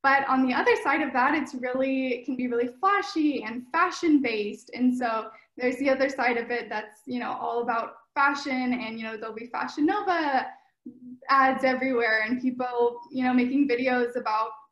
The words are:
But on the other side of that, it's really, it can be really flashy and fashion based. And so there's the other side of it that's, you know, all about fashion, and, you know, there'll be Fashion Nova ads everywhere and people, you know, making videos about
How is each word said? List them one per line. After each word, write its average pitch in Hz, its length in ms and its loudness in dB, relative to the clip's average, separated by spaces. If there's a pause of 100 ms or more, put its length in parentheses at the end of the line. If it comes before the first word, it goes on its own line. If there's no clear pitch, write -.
But 269 240 4
on 262 180 4
the 247 80 2
other 440 300 4
side 330 180 2
of 262 100 -2
that, 262 220 2
it's 285 180 -2
really, 262 640 -2
it - 100 -8
can 262 120 -4
be 254 100 -2
really 240 220 0 (100)
flashy 330 640 0
and 233 300 -8
fashion 330 500 2
based. 214 520 -4
And 247 220 2
so 226 340 -4 (260)
there's 254 220 -2
the 277 120 2
other 269 180 2
side 247 280 0
of 233 160 -4
it 220 160 -6
that's, 214 360 -10
you 247 140 -6
know, 220 140 -6
all 233 300 -4
about 226 320 -4 (200)
fashion, 269 600 0
and, 220 220 -6
you 220 80 -8
know, 220 120 -8
there'll 220 180 -10
be 240 140 -12
Fashion 294 380 -2
Nova 339 600 0 (840)
ads 262 360 4
everywhere 247 600 2
and 247 160 -2
people, 247 600 0 (100)
you 254 140 -2
know, 254 100 2
making 254 340 4
videos 247 460 2
about 226 360 -2 (220)